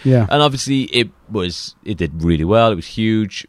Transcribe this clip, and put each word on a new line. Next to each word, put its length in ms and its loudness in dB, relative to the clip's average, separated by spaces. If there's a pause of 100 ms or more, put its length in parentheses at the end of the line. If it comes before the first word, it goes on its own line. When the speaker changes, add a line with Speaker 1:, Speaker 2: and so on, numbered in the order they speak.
Speaker 1:
Yeah. 260 4
Speaker 2:
And 100 4
obviously, 420 0
it 260 0 (200)
was, 540 -6
it 140 -6
did 260 -4
really 220 2
well. 260 4
It 40 -2
was 120 -10
huge. 600 -2